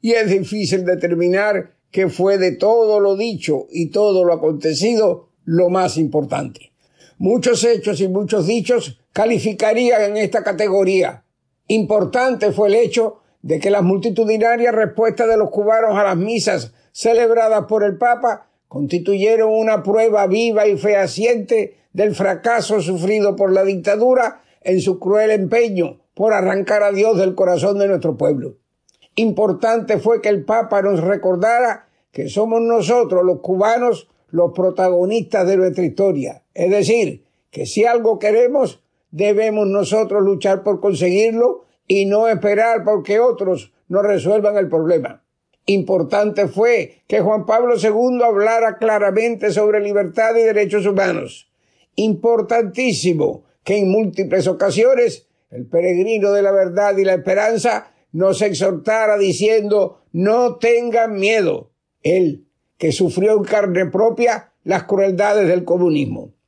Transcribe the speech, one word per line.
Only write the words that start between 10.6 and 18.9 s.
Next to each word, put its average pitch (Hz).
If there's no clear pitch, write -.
Importante 214
fue 208
el 202
hecho 226
de 151
que 196
las 202
multitudinarias 220
respuestas 220
de 226
los 214
cubanos 214
a 208
las 190
misas 185
celebradas 226
por 208
el 196
Papa 240
constituyeron 196